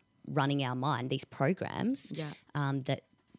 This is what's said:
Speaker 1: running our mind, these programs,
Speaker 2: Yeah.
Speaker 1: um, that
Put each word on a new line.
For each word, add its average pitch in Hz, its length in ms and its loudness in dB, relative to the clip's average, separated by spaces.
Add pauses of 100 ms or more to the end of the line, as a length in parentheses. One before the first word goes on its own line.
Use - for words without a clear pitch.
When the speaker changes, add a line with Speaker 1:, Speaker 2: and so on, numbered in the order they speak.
(260)
Speaker 1:
running 143 380 2
our 127 120 0
mind, 127 360 0
these 135 140 -2
programs, - 920 0
Speaker 2:
Yeah. 151 160 -6 (240)
Speaker 1:
um, 139 280 0
that 139 200 -2 (360)